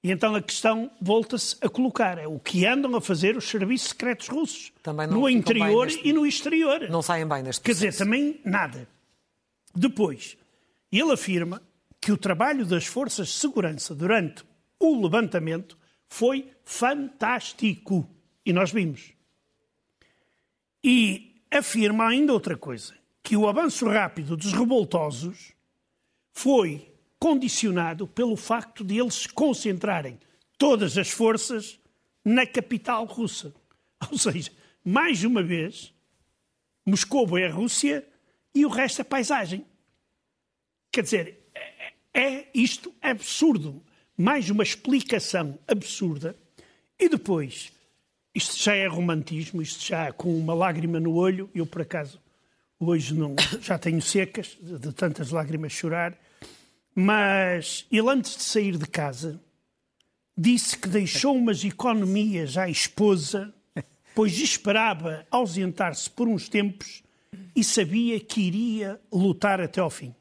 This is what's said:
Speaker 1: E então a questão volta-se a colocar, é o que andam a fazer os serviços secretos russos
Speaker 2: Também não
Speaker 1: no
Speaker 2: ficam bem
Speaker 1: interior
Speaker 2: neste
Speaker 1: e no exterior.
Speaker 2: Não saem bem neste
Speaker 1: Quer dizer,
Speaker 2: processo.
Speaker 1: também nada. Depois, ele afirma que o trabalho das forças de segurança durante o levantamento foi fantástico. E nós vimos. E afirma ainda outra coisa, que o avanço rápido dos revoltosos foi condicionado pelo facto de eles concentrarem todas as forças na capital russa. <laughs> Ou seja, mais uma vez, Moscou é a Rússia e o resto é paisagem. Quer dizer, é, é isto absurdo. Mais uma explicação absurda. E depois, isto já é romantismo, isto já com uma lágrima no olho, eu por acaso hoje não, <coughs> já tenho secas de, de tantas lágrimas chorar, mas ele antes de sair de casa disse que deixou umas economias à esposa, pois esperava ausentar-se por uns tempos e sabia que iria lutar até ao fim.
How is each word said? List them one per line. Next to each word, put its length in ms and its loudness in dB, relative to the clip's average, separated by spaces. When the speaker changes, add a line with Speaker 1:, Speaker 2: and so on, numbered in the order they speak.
Speaker 1:
E 80 0
então 240 2
a 80 2
questão 480 0
volta-se 600 0
a 80 0
colocar, 500 0
é 80 -10
o 120 -8
que 280 0
andam 300 2
a 40 0
fazer 360 2
os 80 -6
serviços 460 -2
secretos 380 -4
russos 440 -6
Speaker 2:
Também 240 -4
não 140 2
Speaker 1:
no 60 4
Speaker 2:
ficam 40 4
bem 80 6
Speaker 1:
interior 480 4
Speaker 2:
neste 220 -2
Speaker 1:
e 40 4
no 140 4
exterior. 640 0
Speaker 2:
Não 140 0
saem 260 0
bem 140 -2
neste 200 -6
Speaker 1:
Quer 100 2
dizer, 160 0
Speaker 2:
processo. 160 -2
Speaker 1:
também 400 0
nada. 440 -2
Depois, 600 0
ele 220 4
afirma 500 -2
que 100 -2
o 60 4
trabalho 480 0
das 220 0
forças 420 -4
de 60 -6
segurança 600 -2
durante 480 0
o 220 4
levantamento 760 0
foi 420 0
fantástico. 1400 -2
E 100 2
nós 180 2
vimos. 400 -4
E 680 2
afirma 580 2
ainda 240 4
outra 240 0
coisa, 380 -12
que 140 0
o 100 6
avanço 400 2
rápido 480 0
dos 200 -4
revoltosos 1000 0
foi 540 2
condicionado 880 0
pelo 260 0
facto 480 -4
de 160 -2
eles 280 -2
concentrarem 920 -2
todas 400 4
as 140 -2
forças 680 -2
na 220 4
capital 580 -4
russa. 480 -8
<laughs> 100 -10
Ou 60 -6
seja, 340 -2
mais 400 2
uma 200 2
vez, 500 -6
Moscou 520 2
é 80 2
a 60 -2
Rússia 560 -2
e 100 6
o 60 2
resto 320 -2
é 20 -2
paisagem. 600 -2
Quer 120 0
dizer, 520 -4
é, 380 -16
é 400 -2
isto 360 0
absurdo. 800 0
Mais 320 2
uma 140 2
explicação 960 -2
absurda. 640 -4
E 80 4
depois, 640 0
isto 280 -2
já 120 4
é 120 2
romantismo, 760 -2
isto 240 -8
já 260 -2
com 240 -2
uma 200 0
lágrima 440 0
no 180 0
olho, 380 2
eu 120 -2
por 160 -8
acaso 360 -8
hoje 340 0
não, 240 0
<coughs> 120 -4
já 180 -2
tenho 220 0
secas 600 -2
de, 180 -12
de 160 -8
tantas 360 -2
lágrimas 420 -4
chorar, 440 -4
mas 960 2
ele 200 4
antes 260 0
de 60 -8
sair 340 0
de 100 -4
casa 540 -6
disse 420 4
que 100 -6
deixou 480 2
umas 280 2
economias 920 0
à 120 0
esposa, 840 0
pois 240 2
esperava 920 0
ausentar-se 800 -2
por 180 -2
uns 200 -2
tempos 540 -2
e 80 4
sabia 560 0
que 220 -4
iria 600 -2
lutar 480 2
até 200 -4
ao 100 0
fim. 300 -14